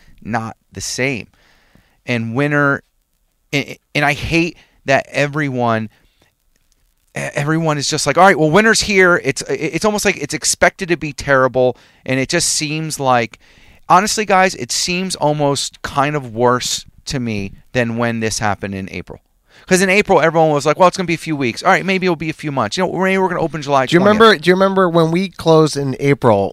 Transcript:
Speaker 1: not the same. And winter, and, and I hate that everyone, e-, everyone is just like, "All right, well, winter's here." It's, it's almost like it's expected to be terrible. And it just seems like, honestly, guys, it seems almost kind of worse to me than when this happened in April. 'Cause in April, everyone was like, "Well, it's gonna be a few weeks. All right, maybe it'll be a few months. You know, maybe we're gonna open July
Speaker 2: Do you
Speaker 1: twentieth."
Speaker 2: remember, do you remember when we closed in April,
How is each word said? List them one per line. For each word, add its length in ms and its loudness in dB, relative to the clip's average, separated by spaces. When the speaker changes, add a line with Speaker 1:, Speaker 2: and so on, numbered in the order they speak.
Speaker 1:
not 340 -8
the 80 -14
same. 480 -6
And 280 -4
winter, 480 0
and, 240 -6
and 100 0
I 80 0
hate 440 -2
that 240 0
everyone, 800 -2
e-, 180 -8
everyone 440 -2
is 100 -4
just 180 -4
like, 100 0
"All 80 8
right, 140 4
well, 120 2
winter's 300 4
here." 440 4
It's, 180 -4
it's 420 -4
almost 200 -2
like 120 0
it's 180 -8
expected 540 -2
to 80 0
be 160 -8
terrible. 640 0
And 140 -2
it 80 -4
just 220 -2
seems 500 -6
like, 380 0
honestly, 360 2
guys, 300 2
it 180 -10
seems 440 -4
almost 680 -2
kind 340 -2
of 180 -8
worse 500 0
to 140 -6
me 320 -4
than 240 0
when 240 -2
this 180 -4
happened 360 -4
in 160 -8
April. 300 -14
'Cause 160 2
in 80 2
April, 300 4
everyone 300 4
was 140 0
like, 140 0
"Well, 100 6
it's 80 0
gonna 100 -4
be 80 -2
a 40 -4
few 180 -6
weeks. 260 -4
All 80 2
right, 140 0
maybe 220 0
it'll 100 0
be 140 -6
a 20 -6
few 180 -8
months. 260 -4
You 80 0
know, 80 -4
maybe 260 0
we're 100 2
gonna 140 -4
open 200 -6
July 240 0
Speaker 2:
Do 80 2
you 60 6
Speaker 1:
twentieth." 200 4
Speaker 2:
remember, 220 6
do 80 2
you 40 4
remember 340 2
when 220 2
we 180 -2
closed 480 2
in 240 -4
April, 520 2